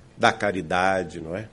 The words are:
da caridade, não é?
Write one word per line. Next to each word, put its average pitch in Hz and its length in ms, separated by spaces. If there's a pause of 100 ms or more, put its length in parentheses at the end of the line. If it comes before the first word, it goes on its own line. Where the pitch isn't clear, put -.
(160)
da 117 160
caridade, 92 880
não 80 160
é? 110 160